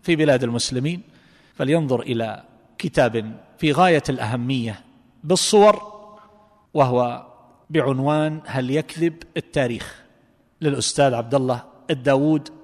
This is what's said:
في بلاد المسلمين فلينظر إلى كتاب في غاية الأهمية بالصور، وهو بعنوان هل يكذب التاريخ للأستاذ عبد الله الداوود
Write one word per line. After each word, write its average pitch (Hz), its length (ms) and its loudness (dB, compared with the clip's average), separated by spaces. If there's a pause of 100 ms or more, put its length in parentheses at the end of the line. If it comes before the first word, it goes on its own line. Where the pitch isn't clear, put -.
في 170 140 0
بلاد 143 280 2
المسلمين 127 580 -4 (540)
فلينظر 139 460 0
إلى 113 420 -4 (340)
كتاب 117 600 0 (200)
في 151 140 0
غاية 165 380 4
الأهمية 120 720 -4 (420)
بالصور، 202 580 4 (920)
وهو 123 520 0 (440)
بعنوان 151 760 0
هل 127 260 -4
يكذب 160 420 -4 (240)
التاريخ - 640 -6 (600)
للأستاذ 139 520 0
عبد 117 220 -4
الله 127 280 0 (260)
الداوود 143 600 0 (140)